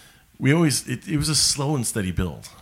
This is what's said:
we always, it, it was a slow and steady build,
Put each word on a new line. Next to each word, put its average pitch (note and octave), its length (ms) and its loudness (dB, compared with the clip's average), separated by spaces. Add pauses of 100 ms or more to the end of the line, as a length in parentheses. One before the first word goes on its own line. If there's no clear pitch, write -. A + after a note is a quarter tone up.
(400)
we C3+ 140 4
always, D#3+ 340 2
it, B2 200 -6
it E3+ 100 -2
was D3+ 120 0
a D3+ 60 0
slow C#3+ 400 0
and A#2+ 100 -2
steady F#2+ 260 -2
build, E2 380 -4 (120)